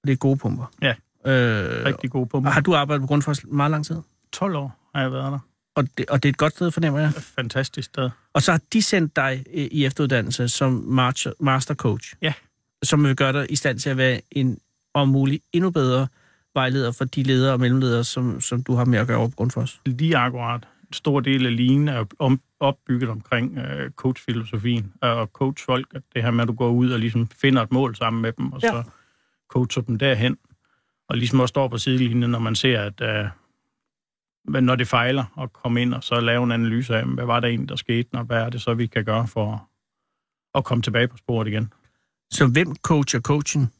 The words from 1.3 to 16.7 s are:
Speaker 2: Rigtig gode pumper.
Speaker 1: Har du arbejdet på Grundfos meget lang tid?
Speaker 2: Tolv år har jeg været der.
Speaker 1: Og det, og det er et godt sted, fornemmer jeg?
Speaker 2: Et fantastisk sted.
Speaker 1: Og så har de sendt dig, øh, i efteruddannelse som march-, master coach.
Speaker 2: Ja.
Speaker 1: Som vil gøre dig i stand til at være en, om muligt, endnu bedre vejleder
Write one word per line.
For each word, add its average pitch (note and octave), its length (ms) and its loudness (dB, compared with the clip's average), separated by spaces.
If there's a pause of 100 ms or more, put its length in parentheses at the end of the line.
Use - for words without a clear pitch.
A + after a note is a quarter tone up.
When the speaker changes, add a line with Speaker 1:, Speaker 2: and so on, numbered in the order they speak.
Speaker 2:
Rigtig C#3 260 -4
gode B2+ 140 -2
pumper. C#3 260 0
Speaker 1:
Har D3+ 100 2
du E3+ 140 2
arbejdet C#3+ 260 0
på C3+ 60 -4
Grundfos D3 380 0
meget C#3+ 260 0
lang D3+ 140 -2
tid? E3 100 -6 (380)
Speaker 2:
Tolv F#3 220 -4
år C#3 400 -10
har C#3+ 60 0
jeg C3 100 0
været C3+ 200 -4
der. C#3 80 -6 (360)
Speaker 1:
Og C3+ 120 2 (100)
det, - 120 -4
og C#3+ 140 2
det C#3+ 60 4
er C#3 40 2
et - 40 -4
godt D3+ 160 2
sted, F3 180 -2
fornemmer D3+ 280 0
jeg? D3+ 100 2
Speaker 2:
Et D3 60 0
fantastisk C3 720 -6
sted. B2+ 240 -4 (240)
Speaker 1:
Og C#3+ 80 4
så F3+ 100 4
har E3 100 2 (120)
de A3 80 4
sendt E3+ 340 2
dig, C3 280 -2 (100)
øh, C#3+ 180 -4
i C#3+ 140 2
efteruddannelse B2 640 0
som C3 500 0
march-, B2+ 400 0
master C3+ 360 0
coach. - 460 -2
Speaker 2:
Ja. D3+ 120 -2 (500)
Speaker 1:
Som D3 200 4
vil C3+ 120 4
gøre C3+ 180 2
dig C#3+ 180 -2
i D3+ 40 -2
stand B2+ 240 -2
til C#3 100 -4
at C3 80 -2
være C3 240 2 (100)
en, C3 280 0 (340)
om C#3+ 140 4
muligt, C3+ 360 2 (100)
endnu F3 160 2
bedre C3+ 380 2 (460)
vejleder C3 380 0